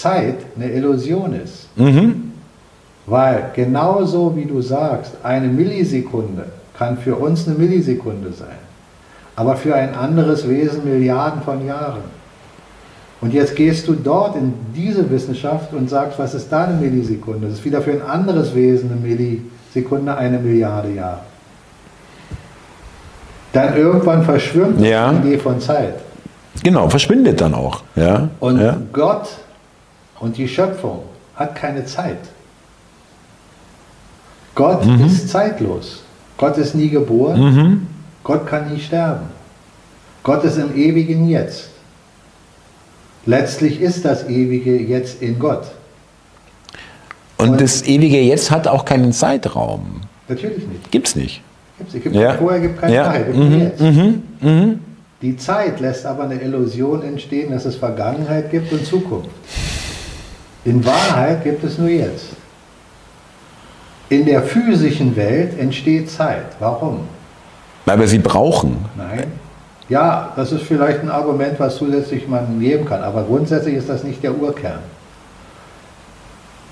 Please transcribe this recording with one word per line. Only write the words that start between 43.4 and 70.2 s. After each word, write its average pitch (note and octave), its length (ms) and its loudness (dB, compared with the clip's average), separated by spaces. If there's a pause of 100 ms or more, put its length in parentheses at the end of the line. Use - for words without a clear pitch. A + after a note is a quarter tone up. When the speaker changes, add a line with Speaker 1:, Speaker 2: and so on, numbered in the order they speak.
Speaker 1:
ist F3+ 240 0
das B2+ 240 -2
ewige B2 520 0
Jetzt B2 420 -4
in A#2+ 160 -2
Gott. C3 260 -2 (1700)
Speaker 2:
Und A2+ 140 4
Speaker 1:
Und B2+ 100 4
Speaker 2:
das C3 220 2
ewige C#3+ 380 6
Jetzt C3+ 300 4
hat D#3+ 180 2
auch C3+ 160 2
keinen B2+ 280 4
Zeitraum. G#2+ 880 -2 (280)
Speaker 1:
Natürlich B2+ 380 -6
nicht. F2+ 240 -14
Speaker 2:
Gibt's - 260 0
nicht. C2+ 260 -6 (360)
Speaker 1:
Gibt's - 160 -16
nicht. - 100 -8
Gibt - 120 -2
Speaker 2:
Ja. A2+ 140 6
Speaker 1:
kein C3 80 -2
Vorher, F3 220 2
gibt E3+ 200 -2
kein E3 120 2
Speaker 2:
Ja. B2+ 140 4
Speaker 1:
Nachher, C#3 180 0
gibt B2 140 0
Speaker 2:
Mhm. C#3+ 120 6
Speaker 1:
nur D#3 100 6
Jetzt. F3 200 0
Speaker 2:
Mhm. E3 420 4 (180)
Mhm. E3 400 4 (420)
Speaker 1:
Die B2+ 140 -4
Zeit F#3+ 440 -2
lässt C3 260 -4
aber C3+ 180 -6
eine C3 160 -6
Illusion C3 640 -2
entstehen, C#3+ 480 -6
dass B2+ 160 -4
es B2+ 100 -6
Vergangenheit D3 720 -4
gibt E3 220 -2
und D3 140 -2
Zukunft. F#3 440 -4 (1300)
In A#2+ 200 2
Wahrheit C3+ 600 2
gibt D3 200 -2
es - 140 -4
nur E3+ 100 2
Jetzt. E3 380 -2 (1800)
In C#3+ 180 4
der C3+ 160 4
physischen D#3 760 2
Welt B2+ 420 0
entsteht D#3 520 0
Zeit. - 360 -4 (120)
Warum? A#2+ 420 -2 (840)
Speaker 2:
Weil G2+ 140 4
wir A2 80 6
sie G#2+ 100 6
brauchen. G2 580 2 (200)
Speaker 1:
Nein. G2+ 280 -8 (640)
Ja, D3+ 480 0